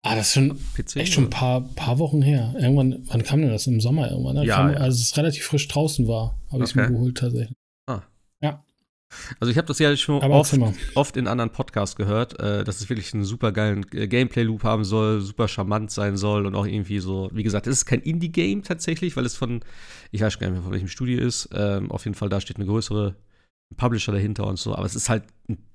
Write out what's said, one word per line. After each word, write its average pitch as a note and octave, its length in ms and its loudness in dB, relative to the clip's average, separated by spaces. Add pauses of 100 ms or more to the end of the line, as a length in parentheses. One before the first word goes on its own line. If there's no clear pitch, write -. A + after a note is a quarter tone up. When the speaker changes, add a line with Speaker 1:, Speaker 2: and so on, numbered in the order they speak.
Speaker 1:
Ah, A2+ 140 -2
das A2 140 0
ist - 40 0
schon C#3 260 4 (140)
Speaker 2:
P - 120 -2
C - 140 -8
Speaker 1:
echt F3 140 0
schon C3+ 120 6
ein - 20 -2
Speaker 2:
oder? A2 100 -4
Speaker 1:
paar, B2+ 240 2 (140)
paar B2+ 240 0
Wochen D3+ 240 2
her. C3 340 2
Irgendwann, C3 500 4
wann A#2 160 0
kam C#3+ 180 2
denn C3+ 100 4
das? G#2+ 160 -2
Im A#2+ 120 4
Sommer B2+ 300 2
irgendwann, C3 260 -2
ne? D3 100 2
Speaker 2:
Ja, A2 100 4
Speaker 1:
Kam, C#3+ 160 6
Speaker 2:
ja. C#3+ 60 2
Speaker 1:
also C3 180 2
es A#2 60 0
ist - 160 0
relativ D3+ 280 0
frisch C#3+ 220 0
draußen D3 400 2
war, A2+ 320 -2 (120)
hab C3 100 0
ich's A#2+ 140 0
mir A#2 80 4
Speaker 2:
Okay. B2 100 2
Speaker 1:
geholt B2 240 0
tatsächlich. A#2+ 400 -2 (300)
Speaker 2:
Ah. A2+ 140 -6 (400)
Speaker 1:
Ja. D3 220 -4 (760)
Speaker 2:
Also A#2+ 120 0
ich A#2 60 4
hab E3 80 2
das D3+ 140 -4
ja D3 160 6
schon C#3+ 260 0
Speaker 1:
Aber C#3 140 6
Speaker 2:
oft, D3 160 6
Speaker 1:
erzähl C#3 80 6
mal. A2 140 4 (220)
Speaker 2:
oft C#3 200 2
in B2+ 120 0
anderen A2+ 240 -2
Podcasts - 440 -4
gehört, G#2+ 440 0
äh, G#2 240 0
dass G#2 180 -6
es G2+ 80 -10
wirklich A2 240 -4
einen G#2 100 0
super A2 280 0
geilen, G2+ 420 0
äh, G#2+ 140 -4
Gameplay-Loop A#2 560 0
haben A2 200 2
soll, G#2+ 380 2
super G#2 260 -2
charmant G#2 420 -2
sein G2+ 280 -2
soll G#2 280 0
und G2 80 -2
auch G2+ 120 0
irgendwie G2+ 340 -2
so, F#2+ 320 -4
wie G#2 120 -4
gesagt, G#2 240 0
es C3 100 0
ist - 80 0
kein - 160 2
Indie-Game E3+ 640 0
tatsächlich, E3 520 -4
weil B2+ 100 -2
es A#2+ 100 -4
von, A#2+ 260 -4 (500)
ich G2+ 100 -2
weiß G#2+ 160 2
gar F#2+ 100 -4
nicht F#2 80 -2
mehr, F2 80 -4
von F2+ 100 -6
welchem F#2+ 140 -2
Studio B2 320 -2
ist, B2 340 -2
ähm, G2+ 380 -2
auf - 140 -6
jeden G#2 100 -4
Fall, G#2 140 -4
da G2 120 0
steht - 160 -10
eine G2+ 80 -4
größere G#2 500 -2 (600)
Publisher A#2 340 0
dahinter G#2 340 0
und F#2+ 140 -4
so, G#2 160 -4
aber F#2 100 -4
es - 100 -4
ist - 120 -4
halt A2 160 0 (240)
ein A2 120 -6 (160)